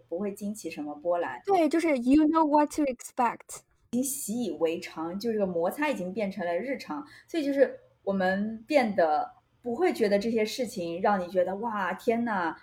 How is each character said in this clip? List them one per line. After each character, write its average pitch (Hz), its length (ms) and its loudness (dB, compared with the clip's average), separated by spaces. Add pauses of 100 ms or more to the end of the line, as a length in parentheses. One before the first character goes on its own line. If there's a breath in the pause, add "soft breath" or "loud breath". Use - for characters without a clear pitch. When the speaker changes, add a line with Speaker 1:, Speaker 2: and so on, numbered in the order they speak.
Speaker 1:
不 170 100 -4
会 202 140 -4
惊 202 200 -8
起 170 160 -10
什 156 140 -8
么 147 100 -8
波 175 260 -2
澜。 135 260 -6
Speaker 2:
对， 349 240 4
就 330 100 2
是 302 200 2
you 277 260 6
know 320 200 4
what 294 300 4
to 311 80 0
expect。 - 800 -4 (300)
Speaker 1:
已 240 100 0
经 - 20 0
习 240 400 -6
以 185 160 -4
为 165 180 2
常， 175 400 -8
就 226 140 -2
这 214 80 0
个 196 80 2
摩 175 240 0
擦 294 160 -2
已 269 80 0
经 180 180 -6
变 202 160 -2
成 180 160 -6
了 175 80 0
日 233 240 -2
常， 147 300 -10 (220 loud breath)
所 339 100 -2
以 285 60 0
就 277 80 0
是 269 260 4 (240)
我 196 80 -2
们 196 560 0
变 247 260 2
得 156 380 2 (300)
不 240 120 -6
会 320 200 2
觉 220 160 2
得 202 100 4
这 226 100 -4
些 220 160 2
事 220 220 -4
情 170 340 -6
让 208 160 4
你 180 120 -4
觉 180 160 2
得 185 180 -4
，“哇， 208 300 -2
天 233 320 0
哪， 180 380 -2